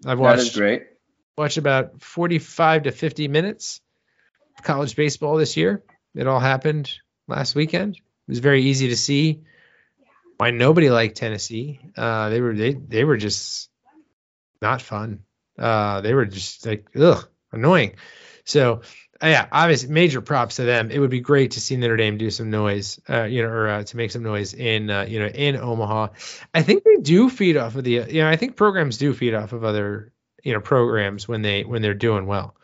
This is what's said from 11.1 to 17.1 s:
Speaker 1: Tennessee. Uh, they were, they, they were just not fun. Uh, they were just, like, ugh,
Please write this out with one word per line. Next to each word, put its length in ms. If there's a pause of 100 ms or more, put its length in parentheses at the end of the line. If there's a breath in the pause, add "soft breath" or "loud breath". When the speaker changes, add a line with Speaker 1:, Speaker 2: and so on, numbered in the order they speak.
Speaker 1:
Tennessee. 640 (160)
Uh, 320
they 140
were, 120
they, 200
they 300
were 120
just 540 (880)
not 220
fun. 380 (380)
Uh, 440
they 100
were 140
just, 400
like, 200 (100)
ugh, 300 (240)